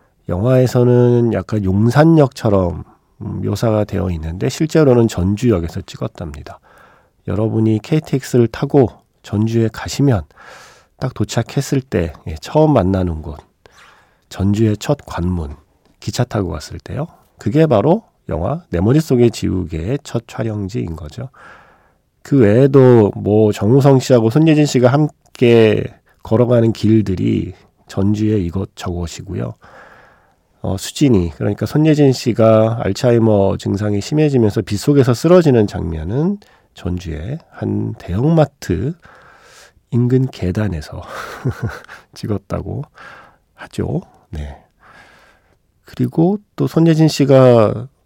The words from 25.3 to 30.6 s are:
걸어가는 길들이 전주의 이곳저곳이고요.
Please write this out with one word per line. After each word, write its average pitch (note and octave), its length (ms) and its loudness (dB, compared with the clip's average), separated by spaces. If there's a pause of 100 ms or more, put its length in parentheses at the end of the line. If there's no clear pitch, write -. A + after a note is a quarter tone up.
걸어가는 A2+ 500 2
길들이 G#2 800 0 (320)
전주의 G#2 600 -2
이곳저곳이고요. F2 1080 -8 (1120)